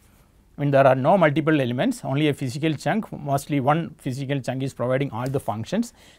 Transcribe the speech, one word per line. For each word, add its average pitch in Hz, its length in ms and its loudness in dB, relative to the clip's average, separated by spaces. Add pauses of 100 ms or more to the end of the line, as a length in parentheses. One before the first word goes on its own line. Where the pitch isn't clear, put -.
(560)
When 143 160 -2
there 135 160 6
are 131 80 6
no 147 240 4
multiple 156 420 4
elements, 131 420 -2
only 147 260 0
a 139 40 0
physical 147 400 -4
chunk, 170 380 -4
mostly 143 480 -2
one 151 400 0
physical 139 420 -4
chunk 131 220 -4
is 135 100 -6
providing 131 380 -2
all 120 180 -6
the 135 100 -2
functions, 120 540 -4 (260)